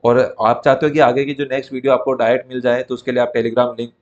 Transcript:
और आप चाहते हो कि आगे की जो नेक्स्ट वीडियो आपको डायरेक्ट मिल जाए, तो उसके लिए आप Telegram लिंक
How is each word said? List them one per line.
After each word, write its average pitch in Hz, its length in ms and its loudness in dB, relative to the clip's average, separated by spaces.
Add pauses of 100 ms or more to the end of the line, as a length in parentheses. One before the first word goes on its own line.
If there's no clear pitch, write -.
और 120 160 4 (220)
आप 110 240 2
चाहते 135 200 2
हो 151 60 2
कि 151 80 -2
आगे 135 260 4
की 147 80 -6
जो 139 180 -6
नेक्स्ट 131 220 -6
वीडियो 131 200 0
आपको 123 200 0
डायरेक्ट 123 360 0
मिल 127 120 -8
जाए, 123 220 0
तो 127 100 -8
उसके 123 180 -8
लिए 123 100 0
आप 120 140 -2
Telegram 117 440 0
लिंक 120 120 -8 (100)